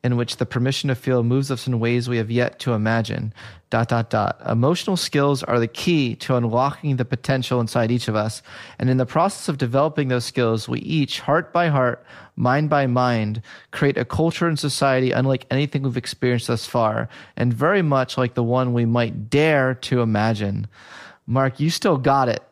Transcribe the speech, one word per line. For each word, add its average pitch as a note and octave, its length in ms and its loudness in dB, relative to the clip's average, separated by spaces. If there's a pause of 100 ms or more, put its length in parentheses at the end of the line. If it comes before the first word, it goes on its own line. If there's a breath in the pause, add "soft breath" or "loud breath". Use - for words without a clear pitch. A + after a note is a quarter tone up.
in B2 140 2
which A#2+ 200 -2
the B2 80 -2
permission C3+ 440 -2
to B2 60 0
feel B2 280 0
moves C3+ 260 2
us B2+ 180 -6
in A#2+ 120 0
ways A#2+ 300 0
we A#2+ 80 0
have A2 120 -2
yet A#2+ 300 0
to A#2 140 -2
imagine. A2 600 0 (360 loud breath)
Dot, A#2 180 2
dot, A#2 240 0
dot. G#2 360 0
Emotional D3+ 500 0
skills C#3+ 460 0
are A#2+ 160 0
the A2+ 80 0
key C3+ 500 0
to - 180 -2
unlocking B2 640 0
the B2 80 -2
potential C3 540 -2
inside A#2 320 0
each B2 160 0
of G#2+ 80 -2
us. G#2+ 280 -2 (340 loud breath)
And B2+ 120 0
in C3 80 4
the B2+ 80 2
process E3+ 440 0
of C#3+ 80 -4
developing C#3 520 0
those B2 160 -2
skills, A2+ 440 0
we B2 100 -4
each, D3+ 420 -2
heart D#3+ 320 0
by E3+ 160 2
heart, B2+ 340 0 (320 loud breath)
mind C#3 340 2
by C#3+ 160 2
mind, A#2 560 0 (300 loud breath)
create C#3 260 0
a A#2+ 80 -2
culture E3 420 0
and D#3 120 0
society C3 520 2
unlike C3 380 0
anything C#3 340 -2
we've B2+ 140 -2
experienced B2 500 -2
thus A#2 200 -2
far, A#2 400 0 (300 loud breath)
and A#2+ 160 0
very E3+ 280 2
much C3+ 360 0
like B2 180 0
the B2 80 0
one B2 300 0
we A#2+ 120 2
might A2+ 460 -2
dare C#3+ 440 4
to B2 260 -2
imagine." G#2+ 680 0 (580 loud breath)
Mark, C3 340 0
you D#3 120 2
still E3+ 260 2
got C3 320 4
it. G#2+ 220 -2